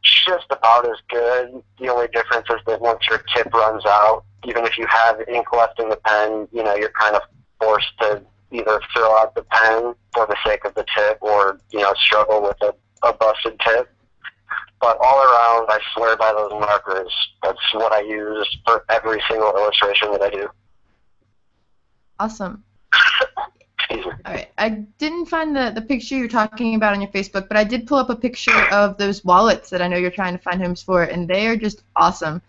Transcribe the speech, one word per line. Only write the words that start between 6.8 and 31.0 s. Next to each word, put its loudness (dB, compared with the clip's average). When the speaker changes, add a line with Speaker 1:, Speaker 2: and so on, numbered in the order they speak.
Speaker 1:
kind 0
of 2
forced 0
to 0
either -2
throw 4
out 2
the -6
pen 2
for 2
the -4
sake -2
of -6
the -4
tip 2
or, 2
you -6
know, 2
struggle 2
with -2
a, 0
a 2
busted 0
tip. 0
But 2
all 6
around, 4
I 2
swear 0
by 2
those -2
markers. -2
That's -2
what 0
I 2
use -8
for 2
every 0
single 0
illustration 0
that -2
I 0
do. -8
Speaker 2:
Awesome. -8
Speaker 1:
Excuse -8
me. -10
Speaker 2:
All -10
right. -10
I 0
didn't -6
find -4
the, -2
the -8
picture -6
you're -2
talking -2
about 2
on -2
your -8
Facebook, -6
but 0
I 4
did -2
pull 2
up -2
a -2
picture 0
of 2
those -4
wallets 4
that -4
I -2
know -2
you're 0
trying -6
to -12
find -4
homes -4
for, 0